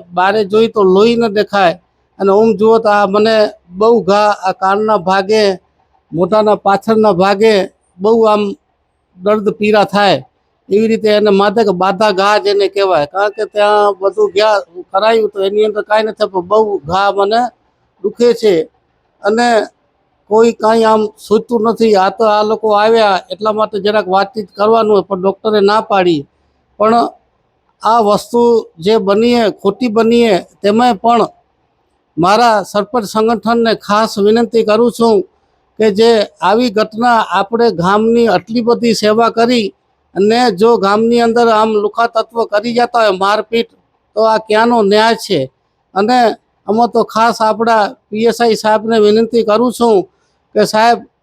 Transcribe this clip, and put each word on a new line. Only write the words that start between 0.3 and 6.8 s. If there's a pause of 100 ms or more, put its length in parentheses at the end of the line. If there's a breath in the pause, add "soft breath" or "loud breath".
જોઈ
તો
લોહી
ન
દેખાય. (380)
અને
ઓમ
જુઓ
તો
આ
મને (200)
બહુ
ઘા,
આ
કાનના
ભાગે, (600)
મોઢાના
પાછળના